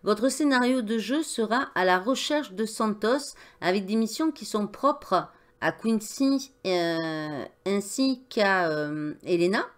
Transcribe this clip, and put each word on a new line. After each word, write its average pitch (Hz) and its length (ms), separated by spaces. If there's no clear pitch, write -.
votre 208 260
scénario 254 540
de 220 160
jeu 262 240
sera - 500
à 180 100
la 185 140
recherche 254 560
de 208 100
Santos 220 680
avec 185 260
des 208 100
missions 226 360
qui 220 140
sont 208 220
propres 262 600
à 160 140
Quincy, 262 800
euh, 160 760
ainsi 247 640
qu'à, 190 400
euh, 151 460
Elena. 180 400